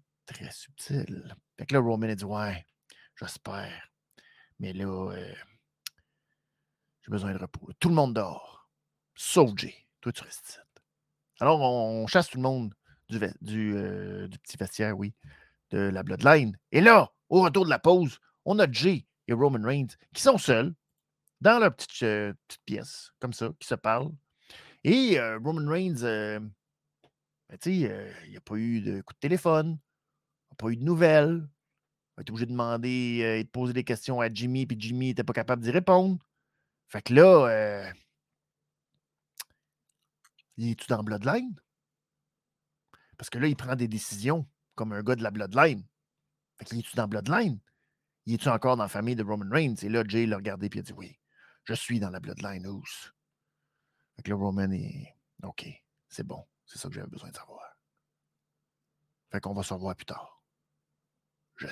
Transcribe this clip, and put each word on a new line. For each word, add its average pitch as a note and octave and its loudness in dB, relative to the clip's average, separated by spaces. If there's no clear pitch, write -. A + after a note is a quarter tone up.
très - -16
subtil. - -10
Fait - -14
que - -6
là, C#3 6
Roman A2+ 0
a G#2+ -4
dit, « G2 -10
Ouais, G2+ -6
j'espère. G2 -14
Mais F#2+ -10
là, F#2+ -6
euh, F#2+ -12
j'ai - -12
besoin G#2 -4
de - -6
repos. - -14
Tout F3+ 2
le E3+ 4
monde C3+ 2
dort. - -8
Sauf C#3+ 4
Jay. - -10
Toi, A#2+ -6
tu - -12
restes - -20
ici. » - -20
Alors, D3+ 4
on, A2+ 0
on A2 -6
chasse F3 2
tout - -10
le B2+ -4
monde B2+ -2
du A2+ -6
ve-, G2 -4
du, G#2+ -4
euh, F#2+ -8
du F#2+ -16
petit - -18
vestiaire, G#2+ -4
oui, G2+ -6
de - -2
la F#2+ -2
Bloodline. A2+ 6
Et D3+ 6
là, G#3 10
au F3+ 6
retour F3+ 4
de D#3+ -2
la B2+ 2
pause, E3+ 6
on G3 0
a D#3+ 6
Jay D3+ 0
et A#2 0
Roman B2+ 2
Reigns C3 -2
qui - -8
sont C4 6
seuls C3 2
dans A3 6
leur F#3+ 4
petite, - -8
euh, G#2 0
petite - -20
pièce, - -10
comme B2 -8
ça, A2+ -6
qui - -18
se - -2
parlent. A#2+ -2
Et, G#3+ 4
euh, A2+ -2
Roman D3 -4
Reigns, E3 -2
euh, G#2+ -2
ben, - -20
tu F3+ 0
sais, A2 0
euh, G2+ -10
il - -20
n'y G2 -18
a - -20
pas - -10
eu A2+ -2
de G2 -6
coup - -20
de - -20
téléphone, D#3+ 0
il - -20
n'a - -20
pas A2+ -4
eu A#2 -2
de A#2+ -6
nouvelles. D#3+ 6
Il - -20
a - -14
été - -12
obligé A2+ -4
de A#2 -8
demander, A#2+ -2
euh, A2+ 2
et A2+ -2
de A2 -10
poser B2 -4
des B2 -2
questions B2 -2
à A#2 0
Jimmy, B2 -2
puis B2 -6
Jimmy B2 -4
n'était B2 -2
pas G#2 -4
capable A#2+ -2
d'y A#2 -2
répondre. F#3 4
Fait G#2 -10
que - -2
là, D#3 12
euh, G#2 0
il A#2 -2
est-tu - -8
dans A2 -2
Bloodline ? C#3 -4
Parce - -16
que - -10
là, C#3 2
il D3 2
prend B2+ -6
des B2 -2
décisions A2 -4
comme A2 -6
un G#2 -6
gars B2 2
de A2+ -6
la A2 -2
Bloodline. G#2+ 2
Fait A2 -20
qu'il A#2 -8
est-tu - -10
dans A2+ 0
Bloodline ? A#2+ 0
Il A2+ -2
est-tu A#2+ 0
encore B2+ 4
dans A2+ -2
la G2 -4
famille A2+ -4
de A2 -2
Roman G2+ -4
Reigns ? C3+ 2
Et G2+ -6
là, A2+ 0
Jay A2+ 0
l'a G#2+ -2
regardé G2 -6
puis G#2 -8
il - -10
a - -10
dit, « F#2+ -16
Oui, F#2 -18
je - -8
suis A#2 -4
dans G2 -4
la F2+ -10
Bloodline, F#2+ -12
Uso. » - -14
Fait - -20
que F#2+ -12
là, G2+ 0
Roman G2 -2
est, « - -8
OK, - -14
c'est - -12
bon, - -16
c'est - -20
ça - -14
que F#2 -16
j'avais G2 -14
besoin - -18
de - -20
savoir. - -20
Fait G2+ -6
qu'on G2 -10
va G2 -6
se - -8
revoir F#2 -8
plus - -20
tard. - -18
Je - -12